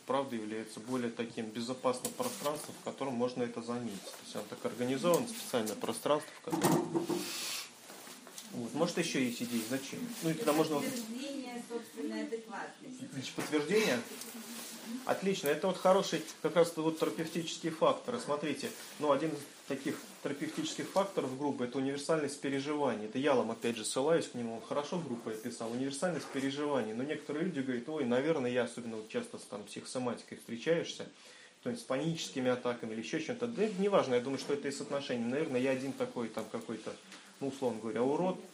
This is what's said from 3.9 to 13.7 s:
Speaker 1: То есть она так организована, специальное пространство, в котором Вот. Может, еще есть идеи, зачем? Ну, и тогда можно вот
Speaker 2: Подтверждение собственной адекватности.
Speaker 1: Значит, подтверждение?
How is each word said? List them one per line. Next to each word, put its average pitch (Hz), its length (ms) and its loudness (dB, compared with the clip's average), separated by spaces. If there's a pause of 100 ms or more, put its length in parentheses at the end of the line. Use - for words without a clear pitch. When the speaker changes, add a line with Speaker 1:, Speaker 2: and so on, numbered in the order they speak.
Speaker 1:
То - 200 -12
есть - 120 -10
она 107 140 -4
так - 160 -6
организована, 135 640 4
специальное 107 480 0
пространство, 139 540 2 (120)
в - 40 -10
котором - 640 4 (1500)
Вот. 120 200 -4
Может, 165 240 2
еще 165 220 2
есть 120 240 2
идеи, 117 260 0
зачем? 131 300 -4 (240)
Ну, 165 60 4
и 160 40 4
тогда 151 200 4
можно 156 220 4
вот 135 100 0
Speaker 2:
Подтверждение 247 840 -6
собственной 233 540 -4
адекватности. - 920 -8
Speaker 1:
Значит, 131 220 -6
подтверждение? 151 640 4 (1040)